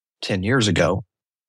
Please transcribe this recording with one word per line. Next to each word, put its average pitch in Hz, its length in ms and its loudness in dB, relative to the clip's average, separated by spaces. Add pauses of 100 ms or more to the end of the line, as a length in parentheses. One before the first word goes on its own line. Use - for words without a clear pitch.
(260)
ten 95 160 -4
years 113 260 0
ago 90 360 0 (440)